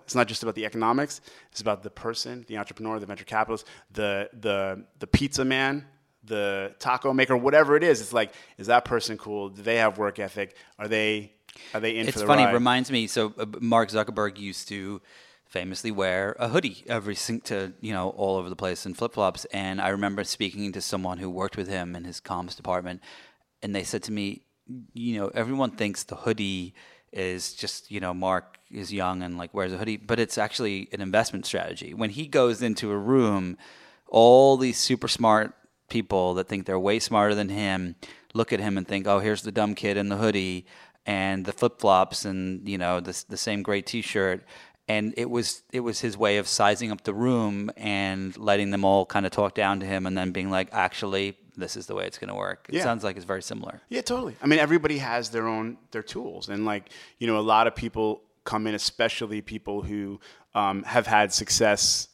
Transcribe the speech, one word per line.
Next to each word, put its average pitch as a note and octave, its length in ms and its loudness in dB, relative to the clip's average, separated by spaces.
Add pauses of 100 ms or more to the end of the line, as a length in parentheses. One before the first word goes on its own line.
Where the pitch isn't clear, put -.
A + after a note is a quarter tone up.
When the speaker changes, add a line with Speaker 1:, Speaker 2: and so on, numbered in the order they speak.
Speaker 1:
it's - 100 -12
not A#2+ 120 4
just A2 160 -8
about A2+ 120 -4
the A2 100 -6
economics, A2+ 560 0 (320)
it's - 80 -12
about G2+ 220 -2
the G#2 80 -12
person, A#2+ 580 -8
the A2 80 -10
entrepreneur, A2 420 -6
the G#2 60 -10
venture G2 220 -14
capitalist, A2 400 -2 (240)
the, G2+ 420 -2
the, G2 500 -2 (180)
the G#2+ 60 -10
pizza C3+ 380 2
man, C3+ 400 0 (400)
the G2+ 540 -2
taco C3 340 0
maker, C3 240 4
whatever C#3+ 400 6
it D#3 60 6
is. D3 180 6
It's G#2+ 140 -10
like, A2 180 2 (240)
is G2+ 120 -10
that A#2+ 180 6
person A2+ 320 -2
cool? G2+ 320 -6
Do G2 100 -18
they A2+ 160 2
have G#2+ 220 4
work G2+ 200 -2
ethic? G2 380 -6 (220)
Are G#2+ 100 -8
they, G#2+ 460 0 (400)
are G#2+ 60 -2
they A2+ 180 0
in A2 100 0
Speaker 2:
It's - 60 -2
Speaker 1:
for A2 60 -4
the G#2 60 -2
Speaker 2:
funny, C#3+ 180 6
Speaker 1:
ride? G2+ 100 4
Speaker 2:
reminds B2+ 360 2
me, A#2 160 0
so, A2 300 0
uh, A2 80 -4 (160)
Mark A#2 300 4
Zuckerberg G#2+ 480 -2
used G2 300 -10
to G2+ 340 -8 (420)
famously F#2+ 460 -6
wear G2 480 0
a A#2+ 100 -2
hoodie C3 400 -2
every G#2 260 -2
sing-, A#2 280 -4
to, F#2+ 380 -4
you G#2+ 120 -6
know, F#2 180 -2
all G2 260 0
over F2+ 120 -4
the F#2 80 -8
place F#2 300 -4
in F#2 80 -8
flip-flops. G#2+ 580 -2
And F#2+ 280 -4
I F#2+ 100 2
remember G2+ 340 -2
speaking G2+ 480 -6
to F#2 80 -8
someone F#2 380 -4
who F#2+ 120 -8
worked F#2 260 -6
with F#2+ 120 -6
him F2+ 260 -6
in F2 100 -12
his F2 160 -14
comms F2+ 360 -8
department, F2+ 460 -4 (600)
and G#2 120 -4
they G2 100 -4
said - 180 -6
to A2 100 -8
me, G2+ 300 -6 (500)
you A#2 260 -4
know, G2 100 -2
"Everyone B2 420 -2
thinks G2+ 340 -4
the - 120 -12
hoodie G2 580 -4 (360)
is F#2 440 -6
just, - 360 -10
you G2+ 100 -6
know, F#2 120 -2
Mark F#2 460 -2 (120)
is G2 220 -10
young F#2 300 -2
and, F2 160 -8
like, E2+ 160 -10
wears F#2 180 -2
a F2+ 60 -6
hoodie, G#2+ 180 -4
but A2 240 -2
it's G#2+ 160 0
actually G#2 560 -2
an G2+ 80 -6
investment G2 460 2
strategy." F2 480 -6
When A2 160 -4
he D3 160 -8
goes B2 340 4
into A2 300 -2
a G2+ 80 0
room, G2+ 580 2 (520)
all B2+ 500 10
these B2+ 180 0
super - 320 0
smart G#2+ 460 4 (340)
people F#2+ 460 0
that F#2 140 -2
think G2 180 -4
they're F#2+ 120 0
way G2+ 200 2
smarter G#2 360 4
than G#2 140 -2
him F#2+ 480 -4 (380)
look A2 180 2
at G2+ 80 0
him G2+ 160 0
and F#2 100 -4
think, G2 200 -4
"Oh, G2+ 140 4
here's G#2+ 220 0
the G#2+ 100 -8
dumb G#2 220 0
kid G2+ 220 0
in G2+ 140 0
the G2+ 60 -2
hoodie F#2+ 500 0 (400)
and F#2+ 400 -2
the G2 60 -4
flip-flops G2+ 760 4
and, F#2 420 -6
you G2 80 -4
know, F2+ 240 0
the, F2+ 280 -10
the G2 100 -10
same G2+ 240 -2
gray G2+ 180 0
T-shirt." F#2+ 640 -2 (440)
And G#2+ 280 0
it A#2+ 120 -4
was, A#2+ 340 -4 (100)
it B2+ 80 -2
was A#2 200 -4
his A2 160 -4
way G#2 200 4
of G2+ 100 2
sizing G#2+ 460 2
up G2 100 -8
the G#2 120 -4
room A2 640 0
and F#2+ 600 -4
letting G2+ 340 2
them G2 140 0
all G2 200 6
kinda G2 260 0
talk G2+ 240 0
down G2 260 0
to F#2+ 60 -8
him F#2+ 200 -2
and F#2 100 -2
then F#2 140 -2
being F#2+ 180 -4
like, F#2+ 220 0
"Actually, G2 640 -2 (200)
this F2+ 180 -8
is G2+ 120 -12
the - 100 -10
way - 100 -4
it's - 120 -12
gonna G2 180 -10
work." F#2+ 320 -8
It D3+ 80 -4
Speaker 1:
Yeah. F3+ 80 0
Speaker 2:
sounds A#2 180 0
like G2 140 -4
it's F2+ 80 -14
very F#2+ 180 -4
similar. - 460 -10
Speaker 1:
Yeah, B3 140 -4
totally. B3 380 -4
I C3+ 60 -2
mean, D3+ 140 6
everybody D3+ 380 2
has A#2+ 320 -4
their A2+ 180 -2
own, A2+ 300 -4 (120)
their A2 140 -8
tools. - 440 -10
And, G2+ 160 -4
like, G#2 260 -4 (280)
you A#2+ 80 -4
know, A2 100 2
a G#2+ 40 2
lot A2 260 6
of A2 80 0
people A2 480 -4 (220)
come A2 240 -2
in, G#2+ 80 -2
especially G#2+ 640 -2
people G2+ 420 -8
who, G2+ 380 -6 (340)
um, G2 300 0
have A#2 240 2
had G#2 240 6
success - 800 2